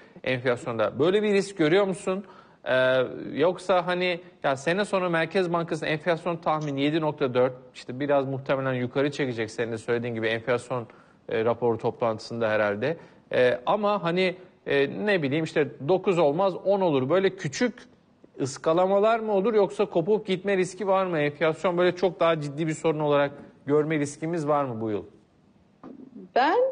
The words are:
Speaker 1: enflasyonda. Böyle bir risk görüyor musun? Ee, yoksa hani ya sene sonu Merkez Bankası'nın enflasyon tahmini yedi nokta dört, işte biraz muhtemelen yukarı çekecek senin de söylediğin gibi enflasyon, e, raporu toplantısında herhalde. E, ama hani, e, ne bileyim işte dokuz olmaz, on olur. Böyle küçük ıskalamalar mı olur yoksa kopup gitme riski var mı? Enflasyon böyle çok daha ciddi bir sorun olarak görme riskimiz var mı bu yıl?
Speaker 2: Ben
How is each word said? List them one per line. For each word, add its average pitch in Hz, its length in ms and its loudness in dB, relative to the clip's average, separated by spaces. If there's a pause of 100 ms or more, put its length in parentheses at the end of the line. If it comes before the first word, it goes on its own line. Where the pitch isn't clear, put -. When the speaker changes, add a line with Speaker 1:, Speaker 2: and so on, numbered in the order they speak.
(240)
Speaker 1:
enflasyonda. 120 760 -2
Böyle 190 240 4
bir 208 100 2
risk 196 240 -2
görüyor 170 280 4
musun? 190 400 -4 (440)
Ee, 127 280 4 (360)
yoksa 175 540 0
hani 180 340 -2 (220)
ya 139 120 2
sene 175 300 -2
sonu 180 240 -2
Merkez 170 440 0
Bankası'nın 160 360 -2
enflasyon 165 480 -2
tahmini 151 440 -2
yedi 151 200 0
nokta 147 320 -2
dört, 127 200 4 (200)
işte 123 260 -12
biraz 143 260 0
muhtemelen 135 480 -2
yukarı 131 380 0
çekecek 117 400 -4
senin 117 200 -4
de 113 60 -6
söylediğin 120 380 -4
gibi 113 120 -2
enflasyon, 117 600 -2 (420)
e, 110 160 0
raporu 117 320 2
toplantısında 113 720 -2
herhalde. 107 480 0 (360)
E, 123 320 4
ama 202 380 0
hani, 175 320 0 (300)
e, 143 400 0
ne 196 180 2
bileyim 151 220 0
işte 151 220 0 (200)
dokuz 185 320 2
olmaz, 175 340 2 (120)
on 196 160 2
olur. 139 280 2
Böyle 190 260 2
küçük 233 380 -2 (680)
ıskalamalar 190 800 2
mı 214 140 -2
olur 202 200 2
yoksa 202 320 2
kopup 185 420 0
gitme 190 300 -2
riski 185 300 -2
var 190 180 2
mı? 170 140 -2
Enflasyon 156 580 0
böyle 180 180 4
çok 180 240 0
daha 165 220 4
ciddi 147 260 -4
bir 156 80 -2
sorun 156 240 0
olarak 143 320 2 (340)
görme 151 340 2
riskimiz 156 480 -4
var 147 160 2
mı 117 180 -6
bu 110 80 -2
yıl? 101 140 -2 (1300)
Speaker 2:
Ben 302 220 4 (140)